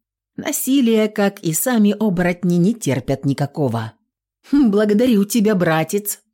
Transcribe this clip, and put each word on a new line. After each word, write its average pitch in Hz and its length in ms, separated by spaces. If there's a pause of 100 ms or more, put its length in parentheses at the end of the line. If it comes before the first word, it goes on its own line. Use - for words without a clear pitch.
(360)
Насилие, 233 720
как 202 320
и 160 120
сами 208 460
оборотни, 180 560
не 180 200
терпят - 500
никакого. 127 680 (580)
«Хм, 277 200
благодарю 208 540
тебя, 214 300
братец. 175 640 (140)